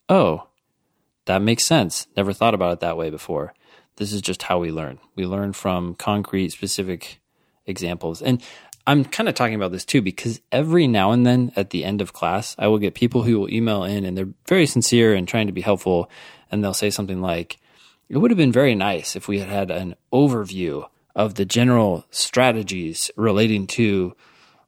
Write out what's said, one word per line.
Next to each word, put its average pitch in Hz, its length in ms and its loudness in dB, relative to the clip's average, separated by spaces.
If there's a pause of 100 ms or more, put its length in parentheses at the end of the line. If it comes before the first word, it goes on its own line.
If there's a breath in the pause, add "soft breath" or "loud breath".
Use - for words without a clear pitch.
"Oh, 110 380 2 (800)
that 95 160 2
makes 113 240 2
sense. 113 420 0 (100)
Never 101 160 0
thought 113 200 2
about 90 200 0
it 85 80 -8
that 85 160 -2
way 82 120 -4
before. 76 440 -8 (440 soft breath)
This 104 160 -6
is 101 80 -4
just 92 220 -6
how 90 160 0
we 85 120 -4
learn." 76 280 -8 (160)
We 95 100 -4
learn 98 280 -4
from 87 420 -4
concrete, 98 560 -2
specific 92 680 -8 (460)
examples. 90 560 -6
And 127 200 0 (460 loud breath)
I'm 143 180 4
kinda - 280 -4
talking 113 220 0
about 95 160 -4
this 95 140 -8
too, 139 160 2
because 107 400 -6 (100)
every 160 360 2
now 104 240 4
and 120 140 4
then 123 300 2
at 98 140 -2
the 85 140 -4
end 101 180 -2
of 92 120 -6
class, 90 460 -4
I 104 80 2
will 107 120 4
get 101 160 -2
people 120 280 0
who 113 160 2
will 98 140 -4
email 110 300 0
in 98 220 -2
and 92 120 -4
they're 95 120 -4 (180)
very 180 180 4
sincere 117 480 4
and 95 140 0
trying 110 200 0
to 95 60 -4
be 92 80 -6
helpful. 92 480 0 (420 loud breath)
And 104 120 -2
they'll 98 100 -2
say 104 160 -2
something 95 320 -6
like, 85 360 -4 (520 soft breath)
"It 123 80 -2
would 226 140 4
have 220 80 2
been 139 120 6
very 127 240 4
nice 95 400 -2
if 92 120 -12
we 104 120 -2
had 95 100 -8
had 98 220 -2
an 87 240 -6 (160)
overview 95 760 0 (280)
of 104 200 0
the 101 100 0
general 113 640 2
strategies 98 1040 -2
relating 104 520 2
to 98 480 0 (520 soft breath)